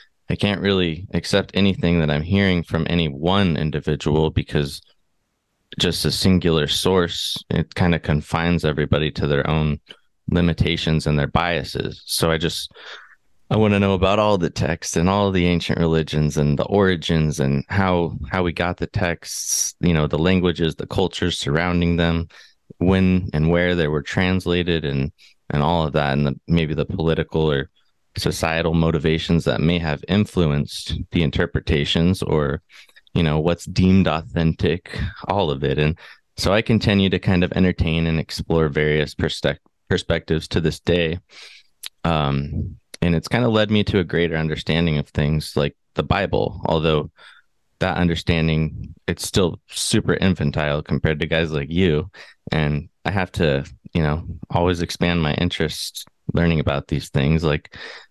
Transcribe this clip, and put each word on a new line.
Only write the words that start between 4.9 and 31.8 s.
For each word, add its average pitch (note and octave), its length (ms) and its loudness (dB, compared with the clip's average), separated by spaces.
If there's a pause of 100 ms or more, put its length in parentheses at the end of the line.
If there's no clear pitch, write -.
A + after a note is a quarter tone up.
just - 260 0
a D2+ 60 0
singular E2+ 560 2
source, F2+ 680 0 (140)
it E2 260 -2
kind F2 180 4
of D#2 80 -2
confines E2 640 0
everybody D2+ 480 0
to D2 160 -2
their C#2+ 200 0
own D2+ 300 0 (500)
limitations E2 760 0
and D2+ 120 2
their C#2 100 0
biases. - 760 -2
So - 260 0
I E2 60 2
just, - 360 -4 (800)
I A#2+ 60 2
want G#2+ 160 4
to G2+ 80 4
know G2 140 2
about F#2+ 240 2
all G#2+ 180 4
the E2 140 0
texts - 440 -4
and E2+ 140 2
all G2+ 220 2
the F2+ 160 2
ancient F2 320 0
religions D#2 580 0
and D2 220 2
the - 80 -2
origins E2 720 0
and C#2 280 0
how, F2+ 500 0 (120)
how F#2 120 0
we F2 100 -2
got F2 240 -4
the E2 100 -6
texts, - 960 -4
you E2+ 140 2
know, D2+ 120 2
the D2+ 120 -2
languages, E2+ 560 2
the - 120 -10
cultures - 520 -2
surrounding E2+ 580 0
them, E2 320 0 (480)
when F#2 560 2
and D#2 180 2
where F2 240 2
they D#2+ 140 0
were D2+ 140 -2
translated, F2 840 0
and, C#2 260 -2 (380)
and D2 140 0
all E2 240 2
of C2+ 80 -2
that, C#2+ 180 2
and D2 140 2
the, C2+ 200 -4
maybe D#2+ 280 0
the D2+ 100 -2
political D#2+ 680 -2
or C#2 200 -2 (480)
societal D#2+ 560 -2
motivations D#2+ 680 2
that C#2 180 0
may E2+ 160 2
have D#2 300 -4
influenced E2+ 840 -2 (180)
the F2 100 2
interpretations, E2 1000 0